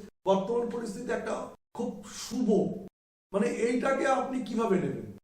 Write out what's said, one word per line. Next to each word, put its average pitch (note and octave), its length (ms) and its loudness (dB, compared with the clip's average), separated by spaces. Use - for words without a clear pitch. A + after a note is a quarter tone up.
বর্তমান A3+ 420 2
পরিস্থিতি A#3 420 -6
একটা G#3+ 360 -4
খুব - 320 -6
শুভ, A3+ 440 -2
মানে G#3 140 2
এইটাকে B3+ 600 2
আপনি C4 340 2
কিভাবে G#3 340 2
নেবেন, C#3 340 -2